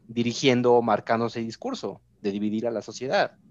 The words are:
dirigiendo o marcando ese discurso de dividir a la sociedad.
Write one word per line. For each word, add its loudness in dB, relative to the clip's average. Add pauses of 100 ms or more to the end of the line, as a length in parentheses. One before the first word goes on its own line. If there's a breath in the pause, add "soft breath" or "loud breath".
dirigiendo 2
o 6
marcando 0
ese -6
discurso -8 (180)
de -2
dividir -2
a 0
la -6
sociedad. -2 (180)